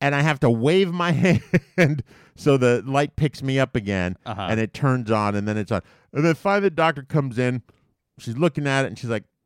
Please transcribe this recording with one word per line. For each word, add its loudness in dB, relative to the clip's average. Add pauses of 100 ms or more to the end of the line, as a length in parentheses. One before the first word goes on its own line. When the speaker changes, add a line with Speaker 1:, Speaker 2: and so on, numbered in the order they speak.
Speaker 1:
And 0
I 0
have 0
to 4
wave 2
my 0
<laughs> 0
hand 2 (340)
so 2
the 2
light -2
picks -2
me -2
up 0
again, -2 (100)
Speaker 2:
Uh-huh. -8
Speaker 1:
and 0
it -4
turns 0
on, 0
and -2
then -2
it's -4
on. 0 (320)
And 0
then 4
finally 0
the -6
doctor 0
comes -4
in. -2 (560)
She's -10
looking -2
at 0
it, -6
and -14
she's -8
like, -4 (220)